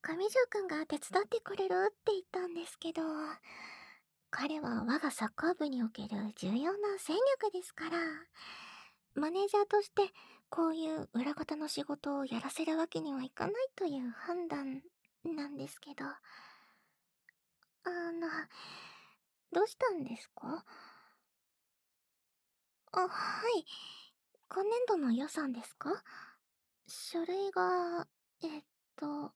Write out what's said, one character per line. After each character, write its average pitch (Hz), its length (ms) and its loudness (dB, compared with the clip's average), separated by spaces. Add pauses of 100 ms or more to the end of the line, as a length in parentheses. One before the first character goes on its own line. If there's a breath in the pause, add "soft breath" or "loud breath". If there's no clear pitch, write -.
上 349 260 0
条 494 220 6
く 415 100 0
ん 381 60 -2
が 311 200 0
手 294 120 -2
伝 - 240 2
っ 415 40 0
て 466 140 0
く 392 160 -6
れ 381 120 0
る 370 220 4
っ - 40 -20 (100)
て 440 80 4
言 392 80 0
っ - 100 -16
た 370 160 -2
ん 339 60 -6
で 339 140 -8
す - 120 -10
け 330 140 -6
ど、 330 100 -2 (1300 loud breath)
彼 302 300 -2
は 233 240 0
我 247 140 4
が 294 120 2
サ 220 160 0
ッ - 80 0
カ 339 180 2
ー - 20 4
部 302 140 0
に 254 160 0
お 220 40 0
け 214 200 -6
る 208 260 -2
重 196 220 0
要 330 200 2
な 403 220 0
戦 320 180 0 (240)
力 415 120 2
で 359 100 -4
す - 100 -8
か 320 160 -6
ら、 330 80 0 (1160 loud breath)
マ 302 160 2
ネ 381 140 4
ー 403 40 2
ジ 415 80 4
ャ 403 60 8
ー 403 60 6
と 415 120 8
し 415 120 -2
て 392 200 6 (380 loud breath)
こ 330 180 4
う 320 80 2
い 311 180 0
う 311 200 -2
裏 269 200 2
方 311 220 -4
の 302 120 -2
仕 294 160 -2
事 285 340 -2
を 277 80 0
や 233 140 -2
ら 269 100 -4
せ 320 140 -2
る 311 120 2
わ 330 120 2
け 330 120 -2
に 294 140 -2
は 254 80 -2
い 262 80 -6
か - 160 -4
な 403 60 0
い - 20 0 (220)
と 403 80 0
い 294 200 0
う 240 60 -2
判 339 380 -4
断 277 340 -4 (400)
な 311 260 -4
ん 285 80 -10
で - 120 -6
す - 120 -12
け 285 140 -16
ど。 269 120 -8
あ 277 120 -8 (1900 loud breath)
の、 330 160 -2 (1200 loud breath)
ど 339 120 6
う - 40 4
し - 80 -10
た 508 140 2
ん 339 120 -2
で 233 140 -6
す - 140 -16
か？ - 340 -8 (2250 loud breath)
あ、 370 160 2
は - 400 -2 (100)
い。 - 80 -2 (840 loud breath)
今 381 160 0
年 466 220 4
度 415 100 6
の 269 160 4
予 269 160 2
算 285 240 -2
で 233 100 -6
す - 140 -14
か？ 339 260 -2 (840 loud breath)
書 - 400 -4
類 381 260 0
が、 359 560 2 (340)
え 311 160 -6
っ 294 60 -12 (320)
と 294 400 -4